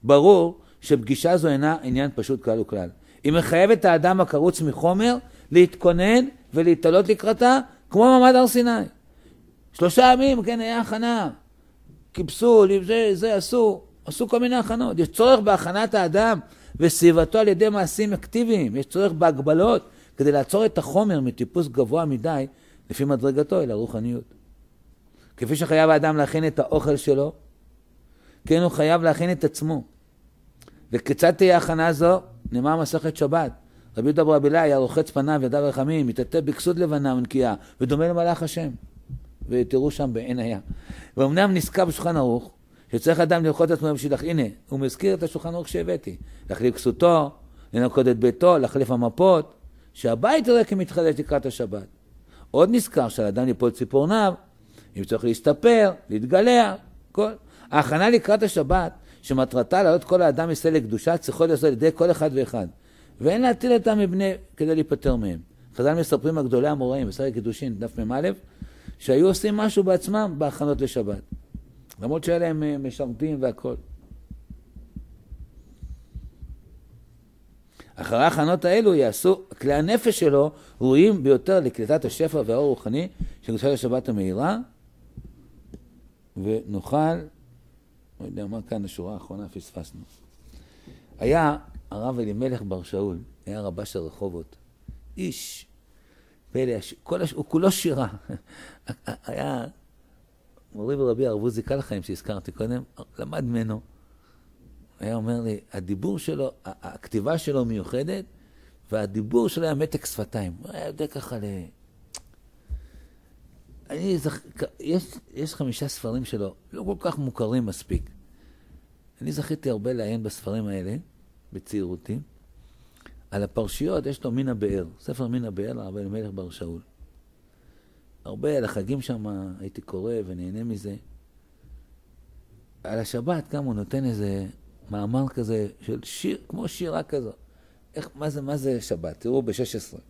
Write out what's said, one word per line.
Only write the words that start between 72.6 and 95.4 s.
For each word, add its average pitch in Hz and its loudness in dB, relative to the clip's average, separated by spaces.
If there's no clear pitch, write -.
אה, 147 -2
משרתים 139 -6
והכל. 123 -4
אחרי 107 0
ההכנות 160 2
האלו 196 4
יעשו, 143 2
כלי 139 0
הנפש 202 0
שלו 147 4
ראויים 151 6
ביותר 139 4
לקליטת 131 -2
השפע 156 -2
והאור 120 0
הרוחני 135 -2
של - -14
קדושת 113 -2
השבת 127 -2
המהירה, 107 -2
ונוכל, 110 -4
לא - -14
יודע 101 -12
מה 107 -10
כאן 104 -8
השורה 92 -12
האחרונה, 98 -14
פספסנו. 82 -16
היה 151 2
הרב 120 -8
אלימלך 117 -6
בר 92 -8
שאול, 95 -6
היה 104 -10
רבה 98 -10
של - -10
רחובות. 85 -12
איש, - -12